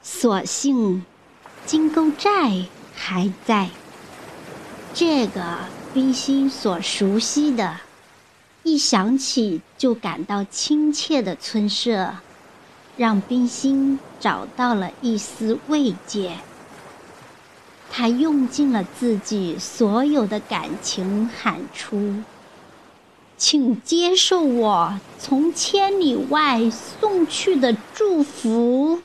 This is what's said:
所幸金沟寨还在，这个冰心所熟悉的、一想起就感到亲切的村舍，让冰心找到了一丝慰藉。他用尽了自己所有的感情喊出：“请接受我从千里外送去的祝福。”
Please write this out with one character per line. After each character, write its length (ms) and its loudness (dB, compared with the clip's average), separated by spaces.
所 440 0
幸 580 0
金 260 2
沟 200 2
寨 540 0
还 380 -2
在， 260 0
这 320 2
个 320 -6
冰 200 2
心 360 2
所 300 -2
熟 380 0
悉 380 2
的、 220 -2
一 140 4
想 400 2
起 440 0
就 180 2
感 280 -4
到 200 -2
亲 500 0
切 280 0
的 140 -2
村 320 -2
舍， 480 -2
让 240 2
冰 280 0
心 500 2
找 260 -2
到 200 0
了 160 -2
一 160 0
丝 400 -4
慰 280 2
藉。 320 -6
他 160 -2
用 400 2
尽 240 2
了 120 2
自 340 0
己 420 -4
所 460 2
有 220 2
的 120 -2
感 300 -6
情 440 -2
喊 340 -4
出 500 -4
：“请 440 2
接 340 2
受 260 2
我 580 2
从 320 2
千 480 0
里 160 4
外 400 2
送 560 0
去 340 0
的 160 4
祝 280 2
福。” 840 2